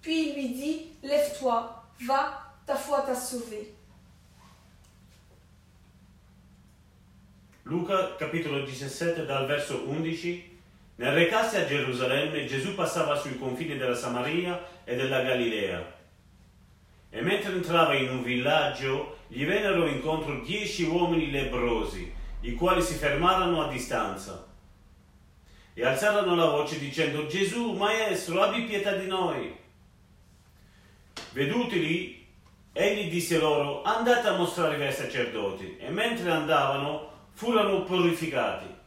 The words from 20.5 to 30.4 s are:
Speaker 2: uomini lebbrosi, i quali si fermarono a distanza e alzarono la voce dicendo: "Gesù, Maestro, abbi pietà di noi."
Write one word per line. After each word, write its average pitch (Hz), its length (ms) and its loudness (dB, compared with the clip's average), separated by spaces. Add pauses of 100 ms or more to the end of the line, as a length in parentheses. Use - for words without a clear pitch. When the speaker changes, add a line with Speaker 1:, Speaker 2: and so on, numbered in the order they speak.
Speaker 2:
uomini 165 480 2
lebbrosi, 120 800 -2 (300)
i 117 120 -4
quali 175 280 2
si 156 120 -2
fermarono 170 680 2
a 139 60 -2
distanza 107 800 -6 (1300)
e 117 100 -2
alzarono 185 500 4
la 165 120 6
voce 147 320 2
dicendo: 147 480 -2
"Gesù, 196 460 0
Maestro, 196 680 2
abbi 226 200 2
pietà 202 300 0
di 185 140 -2
noi." 175 480 -2 (1800)